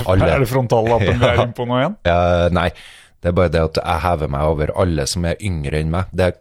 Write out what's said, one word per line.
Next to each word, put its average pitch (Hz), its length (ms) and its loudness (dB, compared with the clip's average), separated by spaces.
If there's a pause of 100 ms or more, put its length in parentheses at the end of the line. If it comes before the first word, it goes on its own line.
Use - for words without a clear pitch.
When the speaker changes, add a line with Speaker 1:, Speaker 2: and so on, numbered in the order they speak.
Speaker 1:
alle 92 240 2
Speaker 2:
er 139 160 2
det 110 80 -2
frontallappen 117 640 2
vi 123 80 2
er 120 100 2
Speaker 1:
<laughs> 117 40 2
Ja. - 60 2
Speaker 2:
inne 117 100 -8
på 123 100 -6
nå 123 140 -2
igjen? 165 220 -2
Speaker 1:
Ja, 87 480 2
nei. 85 180 0 (520)
Det 87 100 -4
er 87 80 0
bare 90 120 4
det 80 120 0
at 80 160 0
jeg 80 240 -2
hever 78 280 0
meg 71 140 -4
over 76 320 0
alle 85 300 0
som 87 200 -4
er 85 140 -4
yngre 78 400 -4
enn 78 120 -2
meg. 90 180 -4
Det 90 160 0
er 90 160 0